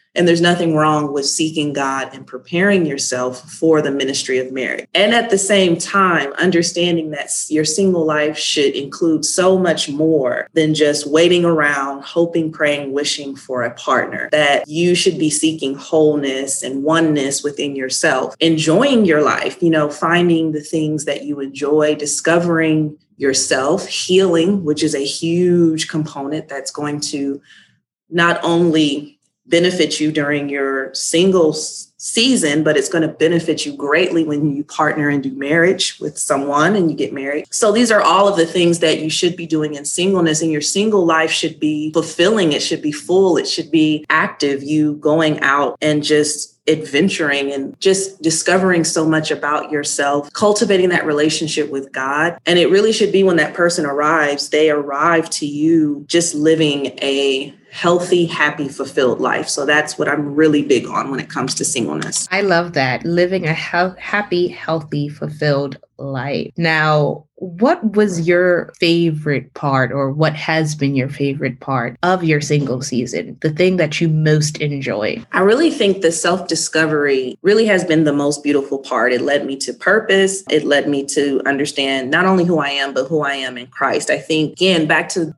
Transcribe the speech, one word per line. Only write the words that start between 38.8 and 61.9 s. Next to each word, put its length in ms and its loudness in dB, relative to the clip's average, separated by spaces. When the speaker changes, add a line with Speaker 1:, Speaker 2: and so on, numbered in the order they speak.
Speaker 1:
that 200 2
you 100 -4
should 260 -2
be 100 -10
doing 280 -2
in 100 -10
singleness, 580 0
and 100 0
your 80 -2
single 460 0
life 240 2
should 280 -4
be 340 -2
fulfilling. 600 2
It 100 -2
should 200 -4
be 100 -2
full. 440 2
It 120 0
should 220 -6
be 400 2
active. 520 0
You 340 0
going 440 2
out 400 0
and 240 0
just 480 0
adventuring 840 0
and 280 -8
just 420 0
discovering 640 2
so 220 -2
much 240 0
about 400 -4
yourself, 640 -2
cultivating 560 2
that 140 0
relationship 680 -2
with 220 -8
God. 540 -2
And 120 4
it 120 4
really 220 4
should 200 0
be 100 4
when 140 4
that 160 0
person 320 0
arrives, 640 0
they 220 4
arrive 600 0
to 160 -6
you 600 2
just 280 0
living 520 2
a 520 -2
healthy, 540 2
happy, 440 -2
fulfilled 520 -2
life. 280 -2
So 180 -4
that's 320 0
what 100 -2
I'm 260 -4
really 280 4
big 240 0
on 240 -6
when 100 -6
it 80 -10
comes 280 -6
to 100 -4
singleness. 640 -4